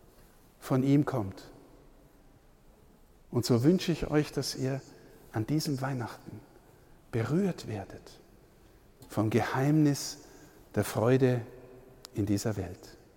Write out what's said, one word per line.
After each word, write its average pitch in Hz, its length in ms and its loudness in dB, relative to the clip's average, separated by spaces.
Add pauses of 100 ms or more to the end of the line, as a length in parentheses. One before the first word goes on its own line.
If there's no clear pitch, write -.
(580)
von 131 240 0
ihm 139 220 6
kommt. 101 380 -4 (1900)
Und 120 160 0
so 120 160 4
wünsche 175 300 4
ich - 160 -4
euch, 147 240 0
dass - 220 -6
ihr 135 260 -4 (520)
an 110 140 -2
diesem 147 340 -2
Weihnachten 127 600 -8 (720)
berührt 156 560 -2
werdet - 520 -12 (920)
vom 107 180 0
Geheimnis 139 880 2 (560)
der 104 100 2
Freude 127 580 2 (720)
in 101 120 -2
dieser 101 300 0
Welt 90 400 -10 (200)